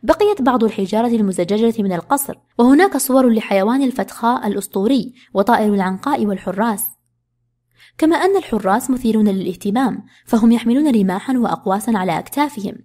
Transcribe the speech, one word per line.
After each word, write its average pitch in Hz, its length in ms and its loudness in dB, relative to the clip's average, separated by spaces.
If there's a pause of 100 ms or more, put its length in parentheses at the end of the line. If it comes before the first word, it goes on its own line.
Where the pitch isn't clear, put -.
بقيت 403 400 0
بعض 247 220 2
الحجارة 208 420 -2
المزجاجة 214 760 0
من 196 100 -2
القصر، - 460 -4 (200)
وهناك 294 380 4
صور 262 320 2
لحيوان 220 540 0
الفتخاء 240 640 -2
الأسطوري 202 680 -2 (200)
وطائر 208 400 2
العنقاء 208 520 -2
والحراس، 196 580 -4 (1120)
كما 320 180 2
أن 370 200 2
الحراس 214 540 -2
مثيرون 220 380 2
للاهتمام، 202 760 -2 (220)
فهم 226 260 4
يحملون 240 420 2
رماحا 202 420 0
وأقواسا 208 540 -2
على 185 280 0
أكتافهم 277 560 -6 (100)